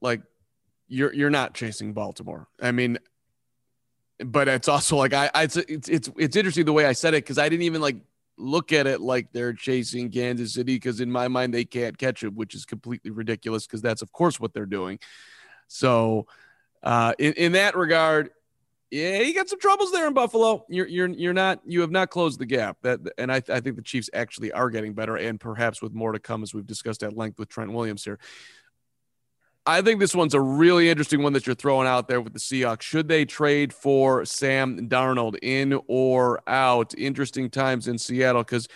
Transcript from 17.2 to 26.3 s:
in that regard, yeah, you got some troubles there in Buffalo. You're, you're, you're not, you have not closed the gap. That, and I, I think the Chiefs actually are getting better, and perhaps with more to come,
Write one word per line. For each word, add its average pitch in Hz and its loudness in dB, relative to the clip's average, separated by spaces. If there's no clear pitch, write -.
in 170 2
that 190 2
regard, 160 4
yeah, 175 -2
you 277 0
got 381 -2
some 392 -8
troubles 392 2
there 339 0
in 285 0
Buffalo. 226 2
You're, 180 -2
you're, 180 -2
you're 175 -2
not, 185 2
you 175 0
have 160 0
not 185 2
closed 160 0
the 131 -6
gap. 110 -2
That, 123 0
and 127 -2
I, 131 2
I 127 0
think 123 -6
the 110 -14
Chiefs 117 -6
actually 107 -6
are 123 -2
getting 107 -6
better, 110 -6
and 107 -6
perhaps 113 -4
with 110 -10
more 113 -4
to 107 -4
come, 110 -8